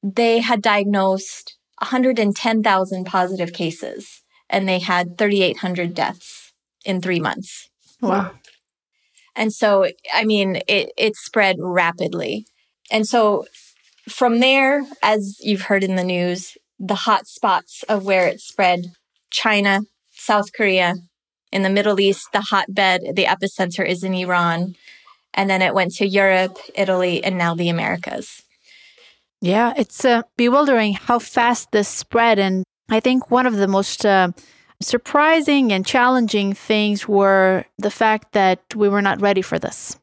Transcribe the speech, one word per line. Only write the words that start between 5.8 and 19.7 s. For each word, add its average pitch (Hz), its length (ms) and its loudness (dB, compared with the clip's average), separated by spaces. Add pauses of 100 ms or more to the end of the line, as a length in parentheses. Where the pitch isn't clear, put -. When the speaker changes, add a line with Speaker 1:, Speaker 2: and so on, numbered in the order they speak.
Speaker 1:
deaths - 580 -8 (320)
in 185 160 -4
three 180 200 -2
months. - 480 -8 (320)
Speaker 2:
Wow. 190 320 -2 (1040)
Speaker 1:
And 220 160 -2
so, 202 360 2 (240)
I 220 120 0
mean, 202 420 0
it, 202 300 -2
it - 200 0
spread 190 440 0
rapidly. 175 840 -4 (440)
And 220 180 0
so 214 360 2 (640)
from 233 300 2
there, 269 480 4 (160)
as 208 380 0
you've 196 220 -2
heard 196 200 0
in 190 140 -2
the 180 80 0
news, 180 520 -4 (220)
the 190 160 -4
hot - 320 0
spots - 640 -2
of 202 160 0
where 185 240 2
it - 120 -6
spread, 180 520 -2 (400)
China, 202 480 2 (320)